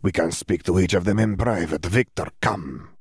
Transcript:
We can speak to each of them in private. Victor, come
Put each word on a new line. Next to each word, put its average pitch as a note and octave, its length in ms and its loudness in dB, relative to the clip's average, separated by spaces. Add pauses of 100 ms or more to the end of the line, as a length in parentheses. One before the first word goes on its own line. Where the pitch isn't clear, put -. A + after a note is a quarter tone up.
We F#2+ 100 0
can E2+ 200 0
speak - 320 -4
to F2+ 140 2
each F#2 160 2
of F2+ 100 2
them G2+ 140 2
in G#2+ 180 2
private. F#2 500 -2
Victor, F#2+ 420 0 (120)
come D#2+ 600 -4